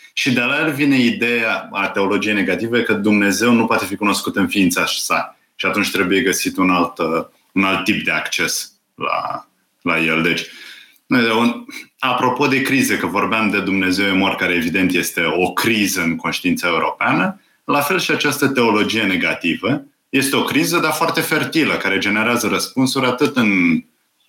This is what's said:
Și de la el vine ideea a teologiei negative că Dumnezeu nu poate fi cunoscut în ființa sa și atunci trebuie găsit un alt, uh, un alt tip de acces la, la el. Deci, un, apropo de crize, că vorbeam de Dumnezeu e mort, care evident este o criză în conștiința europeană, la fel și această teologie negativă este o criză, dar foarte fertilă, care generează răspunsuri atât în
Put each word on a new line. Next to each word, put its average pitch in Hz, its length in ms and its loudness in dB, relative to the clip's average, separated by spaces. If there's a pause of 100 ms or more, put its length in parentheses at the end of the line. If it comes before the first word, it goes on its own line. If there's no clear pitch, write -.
(120)
Și - 180 -2
de 123 100 2
la 135 180 -2
el 160 140 0
vine 139 260 2
ideea 113 720 0
a 98 160 -4
teologiei 101 460 0
negative 104 480 0
că 113 120 0
Dumnezeu 101 580 2
nu 117 140 4
poate 107 200 0
fi 98 100 -6
cunoscut 101 400 -2
în 98 120 2
ființa 90 380 2
sa - 520 -4 (180)
și - 100 -6
atunci 95 260 -2
trebuie 95 300 2
găsit 90 360 -2
un 92 120 2
alt, 90 280 0
uh, 80 280 -2 (260)
un 98 120 0
alt 95 200 0
tip 95 200 0
de 85 80 -2
acces - 600 -4 (240)
la, 80 520 -6 (340)
la 82 180 0
el. 80 220 0
Deci, 82 240 0 (920)
un, 117 280 0 (340)
apropo 127 480 0
de 135 140 2
crize, 127 360 2
că - 80 -2
vorbeam 101 440 0
de 101 100 0
Dumnezeu 95 480 0
e 98 100 0
mort, 95 200 0
care 90 160 0
evident 87 400 0
este 87 300 -2 (140)
o 90 160 0
criză 104 480 0
în 82 140 -2
conștiința 82 520 -4
europeană, 110 720 -2 (220)
la 143 180 0
fel 175 180 0
și - 120 -2
această 143 360 0
teologie 110 560 2
negativă 87 800 -2 (260)
este 135 260 0
o 151 80 2
criză, 165 360 0
dar 156 120 0
foarte 160 300 0
fertilă, 139 560 0
care 98 200 0
generează 107 500 0
răspunsuri 127 580 0
atât 127 300 2
în 92 480 2 (460)